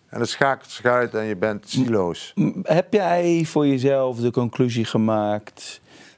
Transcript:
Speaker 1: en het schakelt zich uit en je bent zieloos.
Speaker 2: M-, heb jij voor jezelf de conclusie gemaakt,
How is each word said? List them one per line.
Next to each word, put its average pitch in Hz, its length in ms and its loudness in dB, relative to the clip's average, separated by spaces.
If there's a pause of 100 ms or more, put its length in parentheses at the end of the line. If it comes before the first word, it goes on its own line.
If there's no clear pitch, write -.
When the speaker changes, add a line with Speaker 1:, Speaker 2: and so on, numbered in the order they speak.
Speaker 1:
en - 100 -8
het 117 100 0
schakelt - 420 -4
zich - 140 -10
uit 123 280 0
en 110 100 -2
je 107 120 -4
bent 104 340 -4
zieloos. 107 640 -2
Speaker 2:
M-, - 160 2 (120)
heb 165 300 0
jij 175 520 2
voor 147 220 2
jezelf 135 500 2
de 120 140 2
conclusie 117 540 0
gemaakt, 107 960 -2 (360)